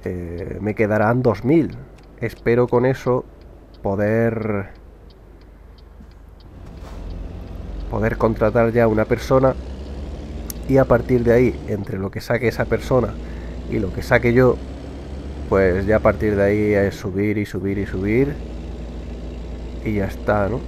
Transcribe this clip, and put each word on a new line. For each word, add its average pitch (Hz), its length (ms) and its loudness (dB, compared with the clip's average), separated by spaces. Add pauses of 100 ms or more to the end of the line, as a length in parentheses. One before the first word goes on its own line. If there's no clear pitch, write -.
eh, 87 560 -8
me 104 140 -2
quedarán 107 460 2
dos 110 220 2
mil. 131 320 2 (460)
Espero 120 460 2
con 123 180 2
eso 127 400 0 (580)
poder, 107 880 0 (3250)
poder 113 260 -2
contratar 113 540 2
ya 117 160 4
una 110 160 4
persona 131 500 2 (1160)
y 131 80 4
a 131 80 6
partir 117 400 2
de 117 80 6
ahí, 123 340 4
entre 101 320 -4
lo 95 120 -4
que 107 100 -8
saque 117 260 0
esa 113 180 0
persona 117 440 2 (600)
y 117 100 -2
lo 92 140 -2
que - 80 -4
saque 123 320 2
yo, 123 220 6 (920)
pues 95 360 4
ya 107 120 4
a - 20 4
partir 104 380 2
de 98 60 4
ahí 104 300 4
es 98 220 2
subir 101 420 -2
y 104 80 0
subir 98 340 -4
y 98 60 -2
subir 110 480 0 (1500)
y 107 120 -2
ya 98 100 0
está, 101 420 0
¿no? 120 200 -2